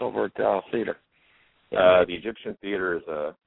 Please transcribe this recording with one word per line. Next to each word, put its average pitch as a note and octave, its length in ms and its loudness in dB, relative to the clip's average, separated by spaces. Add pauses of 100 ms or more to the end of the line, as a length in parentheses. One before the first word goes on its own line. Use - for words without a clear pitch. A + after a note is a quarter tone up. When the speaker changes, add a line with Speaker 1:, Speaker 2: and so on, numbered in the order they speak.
Speaker 1:
over G#2+ 240 -2
at F#2+ 100 -8
the, G#2+ 100 -2
uh, G2+ 240 2
theater? G#2 280 -4 (760)
Speaker 2:
Uh, F#2 320 6
the F2+ 120 -2
Egyptian G#2 460 -10
Theater F#2 360 -4
is D#2+ 100 -10
a D2+ 260 -6 (140)